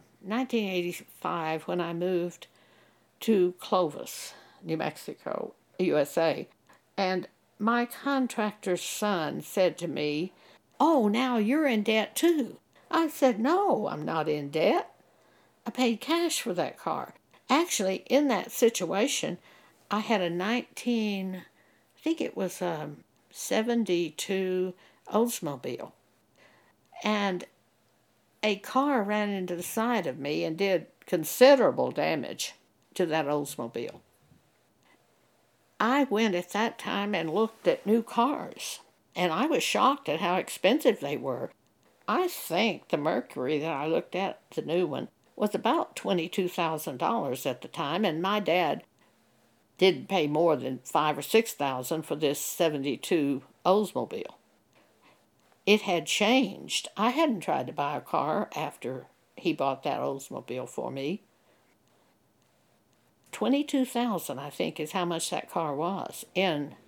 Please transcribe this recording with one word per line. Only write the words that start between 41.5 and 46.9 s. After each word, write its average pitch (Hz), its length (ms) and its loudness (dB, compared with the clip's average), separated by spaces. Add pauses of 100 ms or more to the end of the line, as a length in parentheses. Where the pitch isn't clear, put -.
I 320 200 0
think 208 640 -2
the 165 80 0
Mercury 151 600 -2
that 156 160 -4
I 143 140 -4
looked 165 280 0
at, 190 240 -4 (120)
the 151 100 -6
new 170 240 0
one, 135 220 -4 (280)
was 208 200 0
about 233 400 -2
twenty-two 180 540 -2
thousand 160 480 -4